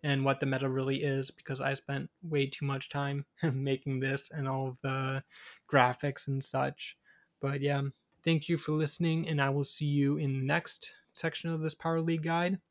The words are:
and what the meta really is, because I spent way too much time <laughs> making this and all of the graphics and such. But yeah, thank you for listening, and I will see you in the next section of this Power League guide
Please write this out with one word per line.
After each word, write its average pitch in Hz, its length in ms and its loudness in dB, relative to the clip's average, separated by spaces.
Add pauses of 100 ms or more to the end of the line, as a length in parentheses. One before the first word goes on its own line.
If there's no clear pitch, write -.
and 139 220 2
what 139 140 4
the 143 60 0
meta 135 220 0
really 135 360 0
is, 135 280 0
because 135 300 -8
I 135 140 0
spent 139 340 -6 (120)
way 151 240 0
too 143 200 -6
much 139 240 -4
time 143 360 -2 (160)
<laughs> 160 120 2
making 135 460 0
this 135 300 -2
and 143 180 -4
all 135 200 -2
of 127 140 -10
the 135 420 -2 (480)
graphics 131 560 4
and 135 160 -2
such. - 540 -4 (440)
But 139 200 -2
yeah, 143 200 2 (420)
thank 165 260 2
you 165 80 4
for 151 160 -2
listening, 160 540 2
and 147 140 2
I 139 80 4
will 143 140 2
see - 220 -2
you 143 320 4
in 143 160 0
the 131 120 0
next - 460 -2 (220)
section 165 380 -4
of 160 100 -2
this 156 140 -2
Power 165 260 0
League 165 220 0
guide 175 360 0 (120)